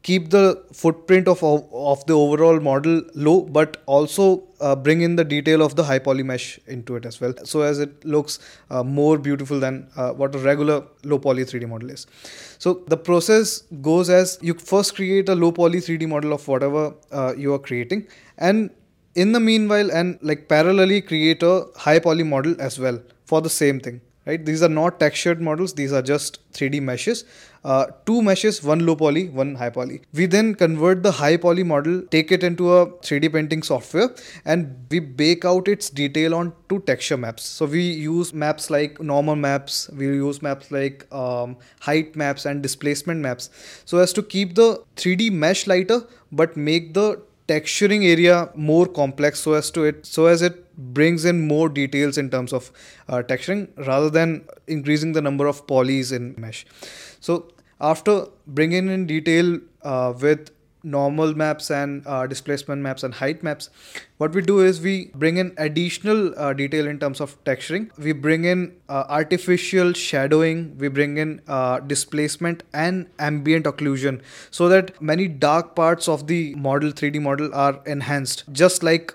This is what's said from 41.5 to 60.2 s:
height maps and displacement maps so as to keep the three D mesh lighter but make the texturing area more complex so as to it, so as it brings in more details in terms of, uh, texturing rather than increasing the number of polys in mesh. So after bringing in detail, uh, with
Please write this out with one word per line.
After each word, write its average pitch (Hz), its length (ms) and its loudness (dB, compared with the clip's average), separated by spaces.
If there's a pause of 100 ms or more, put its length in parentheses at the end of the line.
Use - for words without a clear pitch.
height 156 340 -2
maps 143 300 -4
and 143 180 -6
displacement 147 560 -6
maps 127 300 -8 (340)
so 175 140 -2
as 180 160 4
to 208 100 -2
keep 185 320 -4
the 226 260 4 (140)
three 180 220 -2
D 220 140 0
mesh 170 360 0
lighter 190 340 2 (300)
but 160 240 0
make 156 380 -2
the 202 280 0 (240)
texturing 196 640 2
area 175 460 6
more 156 320 4
complex 143 540 -2
so 156 100 0
as 151 180 0
to 160 140 -2
it, 151 220 -2
so 160 220 2
as 170 140 6
it 175 200 -2 (320)
brings 160 320 2
in 175 200 2
more 151 220 2
details 139 500 -2
in 139 120 -4
terms 127 240 -4
of, 127 180 -8 (380)
uh, 127 120 -4
texturing 180 460 -4 (180)
rather 139 240 0
than 160 360 0 (220)
increasing 151 440 -2
the 156 100 0
number 143 240 -2
of 143 220 -4
polys 131 460 0
in 123 240 -8
mesh. 110 280 -14 (540)
So - 320 -4 (300)
after 160 460 0 (200)
bringing 165 420 0
in 190 160 -2
detail, 165 540 0 (240)
uh, 127 360 -2
with 151 320 0 (340)